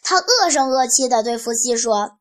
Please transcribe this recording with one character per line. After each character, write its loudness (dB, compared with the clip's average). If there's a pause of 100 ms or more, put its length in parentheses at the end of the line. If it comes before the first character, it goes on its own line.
他 -2
恶 2
声 0
恶 2
气 2
地 2
对 -2
伏 -6
羲 -2
说 -2